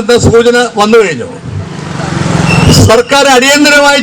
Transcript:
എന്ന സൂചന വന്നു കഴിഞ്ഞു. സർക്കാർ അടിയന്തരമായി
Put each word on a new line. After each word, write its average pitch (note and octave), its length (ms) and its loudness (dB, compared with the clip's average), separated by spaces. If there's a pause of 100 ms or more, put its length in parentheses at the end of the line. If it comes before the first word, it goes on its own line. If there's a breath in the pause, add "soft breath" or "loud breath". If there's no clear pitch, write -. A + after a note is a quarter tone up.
എന്ന A3+ 140 0 (120)
സൂചന A#3 300 2 (240)
വന്നു G#3+ 180 2
കഴിഞ്ഞു. C#3+ 300 -2 (1600)
സർക്കാർ B3 340 2 (120)
അടിയന്തരമായി C#4+ 680 2